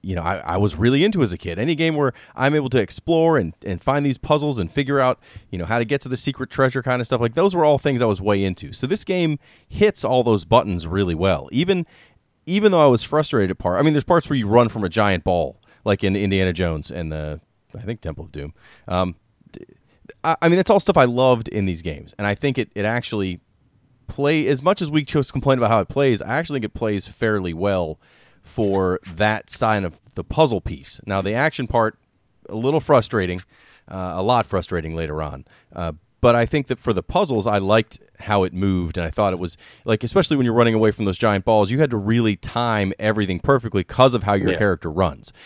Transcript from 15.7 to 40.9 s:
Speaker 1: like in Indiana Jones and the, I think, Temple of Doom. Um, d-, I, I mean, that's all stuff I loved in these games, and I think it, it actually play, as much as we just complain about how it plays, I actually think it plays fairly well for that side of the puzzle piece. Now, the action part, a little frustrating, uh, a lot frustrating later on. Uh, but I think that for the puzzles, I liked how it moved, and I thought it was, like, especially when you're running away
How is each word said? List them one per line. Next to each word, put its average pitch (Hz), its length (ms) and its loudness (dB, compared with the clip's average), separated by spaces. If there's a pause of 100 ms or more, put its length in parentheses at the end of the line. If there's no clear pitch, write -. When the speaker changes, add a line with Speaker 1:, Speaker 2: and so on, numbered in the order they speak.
Speaker 1:
like 101 200 0
in 98 120 2
Indiana 95 380 2
Jones 80 380 -4
and 82 200 -6
the, 76 300 -8 (340)
I 127 40 -12
think, 110 220 -10
Temple 80 240 -10
of - 60 -20
Doom. 73 220 -12 (340)
Um, 90 280 -2 (360)
d-, - 140 -20 (580)
I, 160 200 0
I 170 40 4
mean, 170 100 6
that's 190 120 0
all 202 100 6
stuff - 160 0
I 139 100 6
loved 123 440 2
in 101 160 -2
these 85 160 -4
games, 73 360 -10
and 101 80 -4
I 101 100 0
think 135 220 -2
it, 113 180 -4
it 101 100 -2
actually 104 560 -4 (680)
play, 147 400 0
as 131 160 0
much 190 180 0
as 156 80 -4
we 151 140 0
just 143 300 -2
complain 135 240 2
about 113 140 2
how 110 100 4
it 90 80 -4
plays, 135 320 2
I 120 160 -4
actually 156 240 -4
think 107 40 -6
it - 80 -8
plays 107 340 -4
fairly 101 460 -2
well 87 460 -2 (440)
for 98 580 0 (140)
that 107 340 0
side 107 340 0
of 82 160 -8 (160)
the 85 80 -8
puzzle 123 380 0
piece. - 440 -12
Now, 98 160 -2
the 98 120 -2
action 131 340 -2
part, 110 300 0 (500)
a - 80 -12
little 135 240 0
frustrating, 101 600 0 (480)
uh, 92 260 -8
a 92 80 -4
lot 117 220 2
frustrating 82 500 -4
later 78 260 -6
on. 71 220 -10 (320)
Uh, 82 160 -6 (300)
but 120 120 6
I 120 140 2
think 147 200 -2
that 123 120 -6
for 117 140 -2
the 92 100 -2
puzzles, 139 420 -2
I 104 140 0
liked 107 400 0 (200)
how 104 240 0
it 90 100 -4
moved, 90 440 -2
and 87 80 -4
I 82 60 -6
thought 98 220 0
it 87 60 -6
was, 87 180 -8 (280)
like, 113 180 0
especially 156 340 0
when 131 80 2
you're 117 100 0
running 117 180 6
away 110 180 4